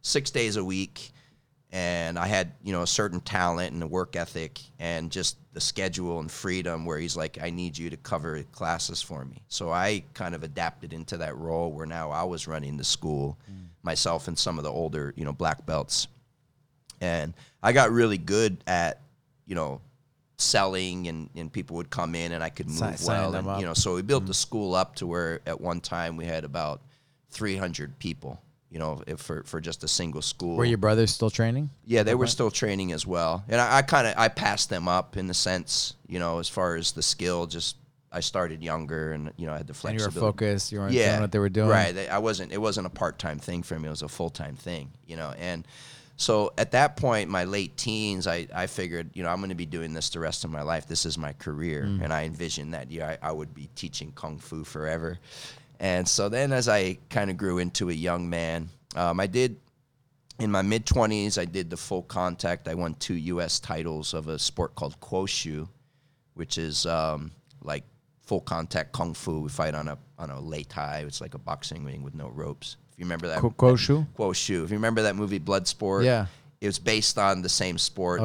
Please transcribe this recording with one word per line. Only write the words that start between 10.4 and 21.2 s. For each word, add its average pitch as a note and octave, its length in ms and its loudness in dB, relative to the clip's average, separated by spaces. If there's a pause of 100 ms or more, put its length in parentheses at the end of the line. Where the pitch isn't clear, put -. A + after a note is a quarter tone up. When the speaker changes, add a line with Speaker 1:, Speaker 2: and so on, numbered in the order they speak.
Speaker 1:
adapted D#2+ 520 -6
into E2 240 -8
that D#2 180 -4
role E2 340 -2
where D#2 160 -8
now D#2 240 -6
I D#2 140 0
was F2 240 -4
running D2 300 -4
the C#2 60 -8
school, C#2+ 540 -2 (120)
Speaker 2:
Mm. F#2+ 160 -16 (160)
Speaker 1:
myself E2 460 0
and E2 100 -4
some E2+ 200 0
of D2 60 -4
the D2+ 80 -2
older, D2+ 440 -4
you D#2 80 -6
know, D2 80 -4
black D#2 340 -2
belts. D2+ 420 -2 (920)
And E2 340 -2 (280)
I A2 100 6
got B2 180 10
really A2+ 280 6
good G2 480 2
at, E2+ 340 2 (460)
you F#2+ 80 -6
know, C#2+ 260 -2 (580)
selling, F#2 680 2
and, D#2+ 280 -6